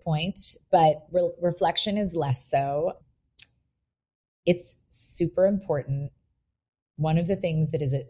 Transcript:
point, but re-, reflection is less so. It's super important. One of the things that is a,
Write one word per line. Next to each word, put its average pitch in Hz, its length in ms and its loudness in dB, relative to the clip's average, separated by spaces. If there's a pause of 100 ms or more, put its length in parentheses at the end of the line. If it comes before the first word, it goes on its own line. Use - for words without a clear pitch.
point, 165 540 -4 (160)
but 156 400 6
re-, 170 260 2
reflection 175 600 0
is 196 160 -2
less 139 360 0
so. 143 440 -2 (1500)
It's - 320 0 (100)
super - 560 0
important. 143 680 -2 (840)
One 156 220 0
of 170 80 0
the 190 100 0
things 160 360 -2
that 151 100 -2
is 135 100 -2
a, 135 180 -2